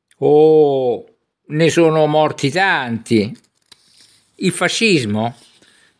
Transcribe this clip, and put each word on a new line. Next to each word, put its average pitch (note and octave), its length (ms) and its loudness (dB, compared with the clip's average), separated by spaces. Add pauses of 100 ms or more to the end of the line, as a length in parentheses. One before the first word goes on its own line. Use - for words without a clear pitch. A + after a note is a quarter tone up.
(180)
Oh, C#3+ 880 2 (420)
ne D3+ 220 0
sono D#3+ 380 2
morti D3+ 440 -2
tanti. B2 800 -2 (1000)
Il F#3 160 -4
fascismo? C3 840 -2 (640)